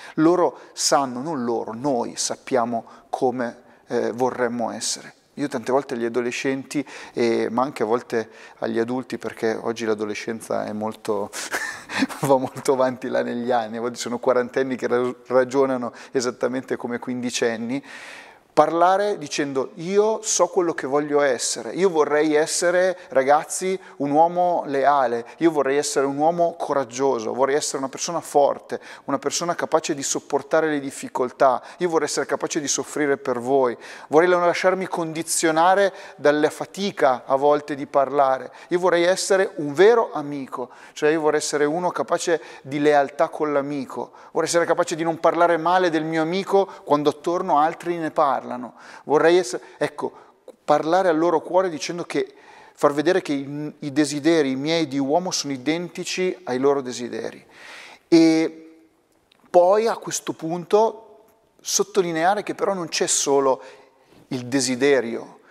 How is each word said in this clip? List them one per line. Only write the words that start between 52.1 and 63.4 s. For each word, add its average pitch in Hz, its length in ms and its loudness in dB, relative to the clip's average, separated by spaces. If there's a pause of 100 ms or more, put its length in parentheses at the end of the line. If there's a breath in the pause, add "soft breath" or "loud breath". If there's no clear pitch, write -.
far 143 220 2
vedere 160 260 2
che 156 140 -4
i, 143 460 -8
i 143 120 -8
desideri 143 640 2
miei 156 340 -2
di 135 100 -6
uomo 156 320 0
sono 143 220 -4
identici 170 800 -4 (100)
ai 127 140 -4
loro 139 220 2
desideri. 117 640 -10 (640 loud breath)
E 160 720 4 (680)
poi 190 360 6
a 208 100 -2
questo - 360 -8
punto 175 720 0 (560)
sottolineare 190 800 0
che 156 120 -8
però 175 180 -2
non 175 160 -6
c'è - 180 -2
solo 139 540 2 (680 loud breath)